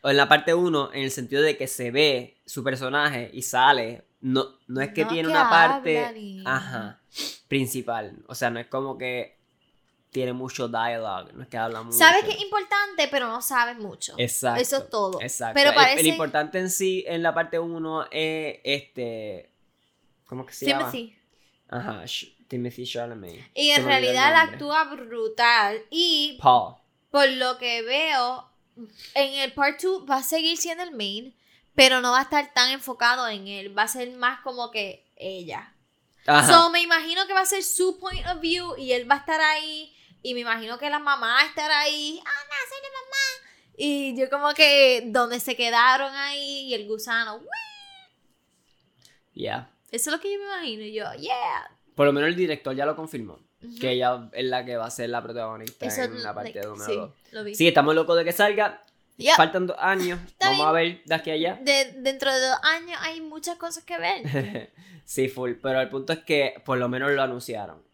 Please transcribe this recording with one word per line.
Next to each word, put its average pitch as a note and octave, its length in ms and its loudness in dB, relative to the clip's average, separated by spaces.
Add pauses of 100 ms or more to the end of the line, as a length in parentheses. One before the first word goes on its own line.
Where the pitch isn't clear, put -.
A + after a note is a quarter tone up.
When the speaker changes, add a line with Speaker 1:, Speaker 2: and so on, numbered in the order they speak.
Speaker 1:
o C#3 80 -2
en C#3 80 4
la C#3 120 6
parte D3+ 240 4
uno, E3+ 400 2
en C#3 100 -4
el C3+ 80 -4
sentido C#3 300 -2
de D3+ 160 2
que C3 100 -6
se B2 240 -6
ve C3+ 540 0
su - 180 -10
personaje C3 720 -2
y B2+ 80 -10
sale, B2 640 4 (160)
no, C3 240 2 (220)
no C3 140 -4
es C#3+ 120 -4
que D#3+ 100 0
Speaker 2:
No E3 60 0
Speaker 1:
tiene D#3+ 180 -2
Speaker 2:
que D#3+ 60 0
Speaker 1:
una - 160 4
parte, E3 480 6
Speaker 2:
habla D3+ 220 -2
ni F#3+ 260 -14
Speaker 1:
ajá, B2+ 560 -6 (460)
principal. A#2 800 -4
O B2+ 80 -14
sea, B2 160 -2
no A#2 80 -6
es A#2+ 80 -12
como C3+ 320 -6
que B2 400 -6 (720)
tiene B2+ 220 -2
mucho B2+ 340 -6
dialogue, A2+ 680 -4
no - 100 -16
es - 60 -18
que B2 80 -10
habla A2+ 240 -4
mucho. A#2 160 -4
Speaker 2:
Sabes E4+ 260 8
que G#4+ 80 -4
es - 100 -6
importante, G4+ 680 -2
pero C4 180 -2
no A#3 140 -6
sabes A#3+ 360 0
mucho. - 420 -10
Speaker 1:
Exacto, B2 420 0
Speaker 2:
Eso - 160 0
es - 140 -6
todo. F#3+ 300 -2
Speaker 1:
exacto. - 340 -6
Speaker 2:
Pero C#4+ 160 6
Speaker 1:
El, - 60 0
el C#4 60 8
Speaker 2:
parece B3+ 240 6
Speaker 1:
importante D#3 520 0
en F#3 100 -2
sí, F#3 380 -2
en E3 160 -4
la E3 100 2
parte E3 240 -2
uno D#3+ 540 -4
es D#3 520 -4
este, A#2 880 -6 (760)
¿cómo B2+ 180 -12
que - 80 -20
se - 140 -6
llama? C4+ 240 -2
Speaker 2:
Timothy. A#3 260 -12 (500)
Speaker 1:
Ajá, A2 380 -10
Sh-, - 300 -10 (120)
Timothy B2 380 -8
Chalamet. A2+ 680 -12
Speaker 2:
Y D4 160 2
Speaker 1:
Se D4 80 4
Speaker 2:
en C4 80 0
Speaker 1:
me C#4 80 4
olvidó B3+ 160 2
el B3+ 40 0
Speaker 2:
realidad C4 120 4
él D#4+ 100 6
Speaker 1:
nombre. D#4+ 160 4
Speaker 2:
actúa D4 300 -2 (120)
brutal. A3+ 920 2
Y D4+ 500 0
Speaker 1:
Paul. B2 360 6 (340)
Speaker 2:
por C#4+ 180 6
lo B3+ 300 0
que A#3 240 -4
veo, B3+ 680 -2 (680)
en C4+ 240 2
el C4+ 140 -2
Part C#4+ 280 0
Two F#4 240 -2
va C4+ 120 2
a C4 60 -4
seguir D#4+ 340 0
siendo E4+ 260 -6
el F4 80 -10
main, A3 440 -8 (400)
pero C4 260 8
no B3 100 2
va B3+ 80 6
a C4+ 40 2
estar C#4+ 300 -2
tan B3 180 4
enfocado B3 560 0
en G3+ 220 -8
él. G3+ 280 -8
Va G#3+ 60 2
a A3+ 60 2
ser B3 220 -6
más B3+ 300 -2
como B3 300 -8
que G#3 340 -8 (120)
ella. F3+ 560 -12 (520)
Speaker 1:
Ajá. D3 280 8
Speaker 2:
So, E4+ 160 10
me E4+ 120 2
imagino E4+ 460 0
que G4 60 -4
va F#4+ 80 4
a F#4 40 0
ser F#4+ 180 -2
su F#4 360 -2
point F#4 280 -8
of F4 120 -4
view E4+ 380 -2
y B3+ 160 -2
él B3 180 -2
va C#4+ 40 8
a C#4+ 40 -10
estar D#4+ 220 -2
ahí. D#4 500 0 (300)
Y B3 120 -6
me A#3+ 80 -4
imagino A3+ 380 -4
que C#4+ 100 -4
la D4 100 -2
mamá C4+ 460 2
estará D4+ 360 0
ahí. D4+ 440 -4
"Ah, - 40 -8
no, C#5+ 260 -6 (140)
soy C5+ 120 -12
la C#5 80 -14
mamá". C5 880 -6
Y C#4 420 -2
yo C4 100 2
como C#4+ 260 2
que C#4 500 8
donde A#3+ 340 0
se B3+ 160 -4
quedaron B3 600 4
ahí C#4 520 -6
y B3 60 -4
el G#3 140 -6
gusano. A3 540 -6 (1900)
Speaker 1:
Yeah. A2 360 -8 (220)
Speaker 2:
Eso A#3 180 -4
es D4+ 60 0
lo D#4+ 60 -10
que G4+ 100 -6
yo G4+ 80 -6
me G4+ 60 -12
imagino. D#4 380 -10
Y G#3+ 100 -12
yo, G#3 200 -6
"Yeah". D#3 580 -6 (240)
Speaker 1:
Por C#3+ 120 4
lo C#3+ 60 4
menos D3 160 2
el F3 60 -2
director D3+ 400 -4
ya C#3+ 100 -2
lo D3+ 100 -2
confirmó. C3 440 -12 (240)
Speaker 2:
Ujú. A#2 160 -18
Speaker 1:
Que B2+ 120 -2
ella B2 420 0
es B2+ 120 -4
la B2+ 200 -4
que A#2+ 120 -6
va A2+ 80 -4
a A#2+ 60 -10
ser A#2 180 -6
la A#2+ 140 -4
protagonista A2 640 -10
Speaker 2:
Eso, C4 160 -4
Speaker 1:
en - 180 -8
la G#2 120 -8
parte G#2 220 -10
Speaker 2:
like, G2+ 120 -8
Speaker 1:
uno G#2 180 -12
Speaker 2:
sí, A2 60 -6
Speaker 1:
o G2+ 40 -2 (120)
dos. - 40 -20 (200)
Speaker 2:
lo G#3+ 120 -12
vi. G#3 120 -10
Speaker 1:
Sí, E3 120 6
estamos D#3 280 6
locos E3 220 4
de E3 80 2
que E3+ 60 0
salga. G#3 520 0 (340)
Speaker 2:
Yep. C#4 200 4
Speaker 1:
Faltan F3 300 4
dos - 120 -6
años. F3+ 480 0
Speaker 2:
Está F#3+ 220 0
Speaker 1:
Vamos D#3 180 2
a D#3 60 4
Speaker 2:
bien. E3 240 2
Speaker 1:
ver - 80 -20
de D#3+ 100 0
aquí D#3+ 140 -6
a D#3 40 -2
allá. D#3+ 280 -2
Speaker 2:
De, C4+ 380 2
dentro C4+ 340 -2
de C4 140 2
dos C4 160 2
años E4 380 0
hay D#4+ 200 -8
muchas D#4+ 360 -10
cosas E4+ 260 -10
que E4+ 140 -10
ver. C3+ 800 -4
Speaker 1:
<laughs> E3+ 40 -20 (260)
Sí, C3 220 0
full. B2+ 220 -6 (100)
Pero C3 200 0
el B2 80 -2
punto C3+ 240 -4
es D#3+ 100 -4
que D3 320 0 (100)
por B2+ 140 0
lo B2 100 0
menos C3 220 -2
lo C#3 100 2
anunciaron. A2+ 580 -6 (140)